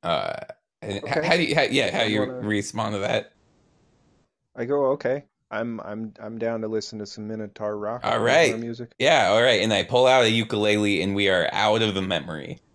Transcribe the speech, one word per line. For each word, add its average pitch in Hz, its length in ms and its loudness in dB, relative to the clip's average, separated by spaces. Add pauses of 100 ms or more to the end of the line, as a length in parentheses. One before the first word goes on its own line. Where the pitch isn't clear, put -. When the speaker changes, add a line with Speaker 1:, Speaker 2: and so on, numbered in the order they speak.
Speaker 1:
Uh, 55 340 -2 (460)
and 101 160 -8
h-, - 60 -8
Speaker 2:
Okay. - 220 -2
Speaker 1:
how 170 100 4
do 175 60 2
you, 143 120 0
how, 151 80 4
yeah, 123 340 0
how 113 80 2
Speaker 2:
You 104 180 0
Speaker 1:
you 104 100 0
Speaker 2:
wanna 123 140 -8
Speaker 1:
respond 107 480 -2
to 101 60 -4
that? - 320 -2 (1200)
Speaker 2:
I 123 120 -6
go, 139 260 0
"Okay. 139 320 -2 (260)
I'm, 113 300 -6
I'm, 107 400 -10
I'm 113 180 -12
down 113 220 -2
to 110 80 -4
listen 110 300 -6
to 104 80 -8
some 107 200 -14
Minotaur 107 520 -8
rock, 107 260 -6
Speaker 1:
All - 60 -2 (100)
Speaker 2:
Minotaur 113 60 0
Speaker 1:
right. 131 340 4
Speaker 2:
music." 117 380 -10
Speaker 1:
Yeah, 131 320 4
all 113 120 4
right. 117 200 4
And 110 100 2
I 98 100 2
pull 127 240 4
out 127 180 6
a 113 60 4
ukulele, 104 720 2
and 98 140 0
we 101 140 2
are 90 220 2
out 107 300 2
of 107 120 0
the 95 80 -2
memory. 82 580 -6 (140)